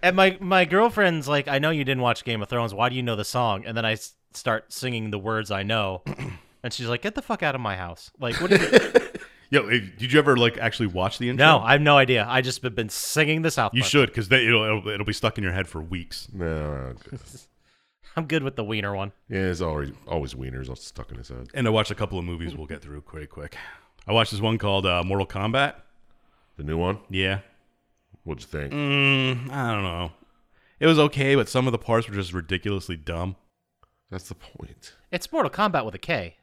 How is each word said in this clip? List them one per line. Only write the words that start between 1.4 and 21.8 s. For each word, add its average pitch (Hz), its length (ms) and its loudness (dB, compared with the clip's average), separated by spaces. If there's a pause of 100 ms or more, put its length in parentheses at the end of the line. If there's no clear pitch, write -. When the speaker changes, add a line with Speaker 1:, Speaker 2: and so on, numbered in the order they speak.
Speaker 1:
"I 139 100 0
know 151 120 2
you 151 140 0
didn't 131 180 0
watch 117 220 0
Game 113 180 -4
of 101 80 -8
Thrones. 117 240 -2
Why 113 160 2
do 127 60 -6
you 127 60 -4
know 117 140 -2
the 101 80 -4
song?" 113 400 -2
And 113 120 -10
then 113 100 -2
I 110 60 0
s-, - 200 -8 (220)
start - 380 -4
singing 117 380 -6
the 104 80 -4
words 110 320 -4
I 98 120 -2
know. 101 440 -2
<clears throat> 143 60 -8 (520)
And 123 80 -6
she's 120 160 -6
like, 120 140 -4
"Get 208 120 -6
the - 80 -6
fuck 208 220 -4
out 143 100 0
of 131 60 -4
my 104 160 -4
house." 87 420 -12
Like, 120 220 -4
what 180 100 0
is 190 100 8
it? - 600 4 (160)
Speaker 2:
<laughs> - 140 -14
Yo, 131 180 4
hey, 120 100 4
did 113 340 -6
you 147 60 8
ever, 139 180 6
like, 117 220 4
actually 113 300 0
watch 90 300 -2
the 120 120 -2
intro? 127 160 6
Speaker 1:
No, 156 140 10
I 113 120 4
have 143 80 6
no 147 160 6
idea. 123 320 4
I 127 120 0
just 127 240 -4
have 120 100 -4
been 110 140 -2
singing 156 540 0
the 160 100 0
South 113 200 0
Speaker 2:
You 123 100 2
Speaker 1:
Park. - 80 0
Speaker 2:
should, 139 220 6
'cause 110 160 -4
they, 127 200 4
it'll, 113 160 4
it'll, 107 240 0
it'll 101 180 -4
be 107 60 -2
stuck - 260 -2
in 104 60 -4
your 90 80 -2
head 92 160 -2
for 80 120 -10
weeks. 85 520 -10
Speaker 3:
No, 92 140 -6 (440)
I'm 62 60 -14 (120)
good. - 120 -14 (460)
Speaker 1:
<laughs> - 500 -18
I'm 165 100 -6
good 143 160 0
with 135 140 -6
the 113 80 -4
wiener 101 320 -4
one. 98 160 -6 (160)
Speaker 3:
Yeah, 95 140 -2
there's 90 200 0
always, 76 300 -4 (160)
always 73 260 -4
wieners 64 340 -10
all 64 60 -10
stuck - 380 -16
in 60 60 -14
his 58 100 -16
head. - 260 -14
Speaker 2:
And 127 140 0
I - 20 4
watched 107 220 2